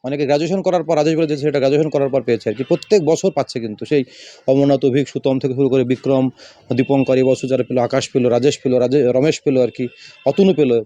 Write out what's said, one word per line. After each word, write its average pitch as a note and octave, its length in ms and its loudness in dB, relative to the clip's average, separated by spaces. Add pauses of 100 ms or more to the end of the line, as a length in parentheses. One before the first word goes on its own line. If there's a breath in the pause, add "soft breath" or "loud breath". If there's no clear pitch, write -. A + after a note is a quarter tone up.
অনেকে C#3+ 200 -4
গ্র্যাজুয়েশন D#3 380 -2
করার F3 220 -2
পর, D#3+ 120 -2
রাজেশ D3+ 200 0
বলে D#3+ 100 0
যে D3+ 100 -4
ছেলেটা C#3+ 220 -2
গ্র্যাজুয়েশন D3 320 0
করার C#3 200 0
পর B2+ 120 -2
পেয়েছে A#2 260 -2
আর G#2+ 60 -4
কি, C3 100 -8
প্রত্যেক F#3 400 0
বছর E3 260 0
পাচ্ছে B2+ 300 -6
কিন্তু। A2 240 -10
সেই C#3+ 180 0 (440 loud breath)
অমরনাথ, C#3 380 2
অভিক, C3+ 240 0
সুতম C3+ 300 -2
থেকে C3 160 -4
শুরু C3+ 140 0
করে B2+ 160 2
বিক্রম, C3 400 0 (520 loud breath)
দীপঙ্কর, C3 400 0
এই C3 60 2
বছর C3 260 0
যারা B2+ 200 -2
পেলো, B2+ 120 -2
আকাশ B2+ 320 -2
পেলো, B2 160 0
রাজেশ A#2+ 300 0
পেলো, B2+ 200 -2
রাজে-, B2 340 2
রমেশ C#3+ 280 0
পেলো C3+ 200 0
আর A#2+ 100 0
কি, B2+ 140 -8 (420 loud breath)
অতনু F#3+ 280 2
পেলো A#2+ 320 2